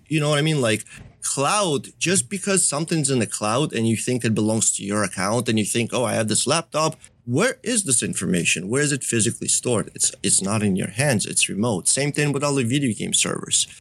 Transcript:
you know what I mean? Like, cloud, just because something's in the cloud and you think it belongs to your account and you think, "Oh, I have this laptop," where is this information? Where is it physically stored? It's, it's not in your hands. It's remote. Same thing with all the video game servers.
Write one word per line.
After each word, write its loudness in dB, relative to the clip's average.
you 0
know 0
what 4
I 2
mean? 2
Like, 2
cloud, 0
just 0
because 0
something's 0
in 2
the 2
cloud 0
and 0
you 2
think -2
it 0
belongs 2
to -4
your 0
account 0
and 2
you 2
think, -2
"Oh, 0
I 0
have 2
this 0
laptop," 0
where 2
is 0
this 0
information? 0
Where 2
is 0
it -2
physically -2
stored? 0
It's, -2
it's 2
not 0
in 2
your -4
hands. 0
It's -2
remote. -2
Same 0
thing 0
with -2
all 0
the 2
video 0
game -4
servers. 0